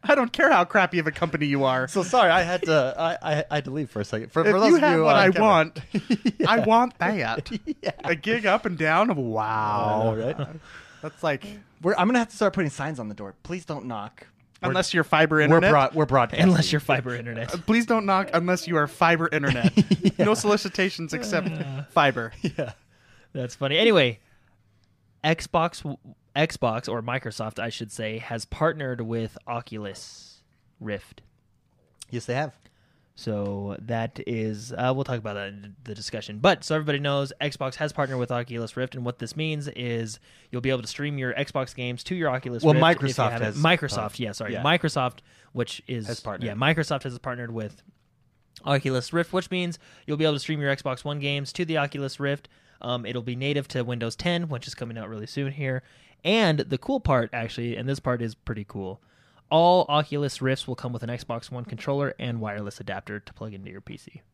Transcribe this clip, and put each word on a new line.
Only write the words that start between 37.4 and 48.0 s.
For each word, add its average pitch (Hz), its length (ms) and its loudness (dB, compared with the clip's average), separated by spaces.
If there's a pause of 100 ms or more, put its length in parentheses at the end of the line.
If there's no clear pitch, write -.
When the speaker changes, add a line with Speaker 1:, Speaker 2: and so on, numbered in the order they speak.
Speaker 3:
Xbox 139 360 -4
has 151 160 -4
partnered 135 260 -2
with 123 140 -2
Oculus 120 440 -6
Rift, 127 180 -4
and 127 100 -8
what 120 140 -6
this - 180 -10
means 151 320 -4
is 117 500 -6 (320)
you'll 123 120 -6
be 131 80 0
able 127 120 0
to 110 60 -12
stream 143 300 -6
your 127 160 -2
Xbox 139 400 -4
games 123 300 -8
to 185 100 -4
your 165 160 0
Oculus 127 320 -4
Speaker 2:
Well, 156 120 8
Speaker 3:
Rift 165 280 6
if - 0 -
you 139 120 0
Speaker 2:
Microsoft 123 180 2
Speaker 3:
have 117 100 -2
it. - 20 0
Speaker 2:
has 107 140 -4
Speaker 3:
Microsoft, 156 380 2
Speaker 2:
partnered. 107 240 -6
Speaker 3:
yeah, 110 120 -6
sorry, 104 220 -8
Speaker 2:
Yeah. 95 80 -6
Speaker 3:
Microsoft, 147 560 0 (340)
which - 340 -6
is 117 200 -8
Speaker 2:
Has 113 140 -8
partnered. 104 280 -8
Speaker 3:
yeah, 104 60 -6
Microsoft 147 500 0
has 123 140 -8
partnered 120 340 -10
with 107 300 -10 (840)